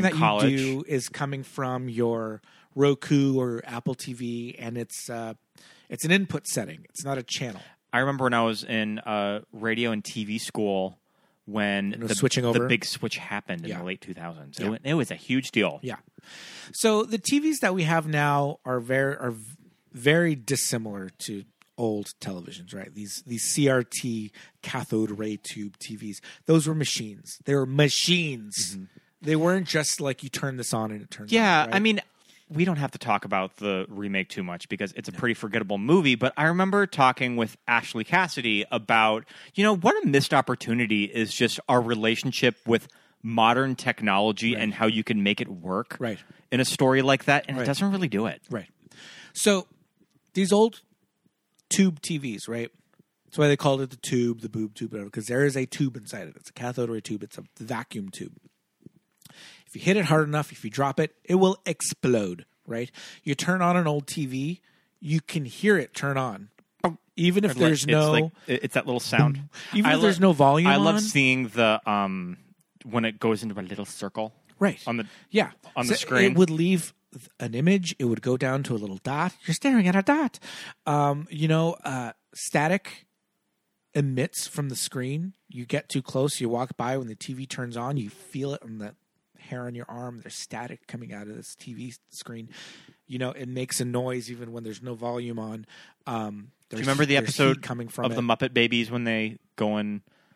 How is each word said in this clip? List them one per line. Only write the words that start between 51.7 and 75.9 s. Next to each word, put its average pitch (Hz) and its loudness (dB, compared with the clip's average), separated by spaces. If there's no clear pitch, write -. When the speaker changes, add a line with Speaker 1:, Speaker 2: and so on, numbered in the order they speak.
Speaker 2:
tube 185 4
T 165 -4
Vs, 120 -8
right? 117 -6
That's - -18
why 151 6
they 143 4
called 135 2
it 131 -4
the 127 -18
tube, 120 0
the 110 -8
boob 110 -6
tube, 113 -10
whatever, 104 -10
'cause 104 -8
there 127 2
is 139 0
a 131 -2
tube 127 -2
inside 104 -12
of - -20
it. - -20
It's - -20
a - -20
cathode 120 -4
ray 113 -4
tube. 104 -8
It's - -16
a 98 -14
vacuum 113 -8
tube. - -14
If - -20
you - -14
hit 185 4
it 202 2
hard 156 4
enough, 147 -4
if - -20
you 107 -8
drop 135 0
it, 156 -2
it 175 0
will 190 6
explode, 110 0
right? 117 -8
You 143 0
turn 180 0
on 175 4
an 170 2
old 147 -2
T - -4
V, 135 -4
you 160 0
can 147 -4
hear 202 4
it 139 -2
turn 139 -2
on. 107 -6
Even 180 4
if 175 2
Speaker 1:
Or, - -2
like, 117 -8
Speaker 2:
there's 160 6
Speaker 1:
it's - -4
Speaker 2:
no 151 6
Speaker 1:
like, 156 4
it, 127 0
it's 131 -2
that - 0
little 123 0
sound. 139 2
Speaker 2:
Even 214 4
Speaker 1:
I 302 6
Speaker 2:
if - 4
there's 190 4
Speaker 1:
lo-, 190 8
Speaker 2:
no 180 8
volume 147 6
Speaker 1:
I 139 6
love 151 6
Speaker 2:
on. 214 2
Speaker 1:
seeing 131 2
the, 110 4
um, 95 0
when 113 -2
it 110 -4
goes 113 0
into 104 -6
a 101 -6
little 98 -10
circle. 110 -8
Speaker 2:
Right. 190 2
Speaker 1:
On 117 -2
the, 110 -6
Speaker 2:
Yeah. 208 2
Speaker 1:
on 123 -2
Speaker 2:
So 120 2